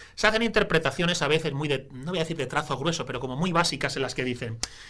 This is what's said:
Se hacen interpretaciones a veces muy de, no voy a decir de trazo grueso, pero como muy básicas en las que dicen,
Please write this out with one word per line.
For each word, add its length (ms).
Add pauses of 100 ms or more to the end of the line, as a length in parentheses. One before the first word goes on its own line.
(140)
Se 120
hacen 160
interpretaciones 800
a 80
veces 240
muy 160
de, 240
no 200
voy 80
a 20
decir 160
de 80
trazo 320
grueso, 260
pero 160
como 160
muy 160
básicas 440
en 60
las 120
que 100
dicen, 320 (340)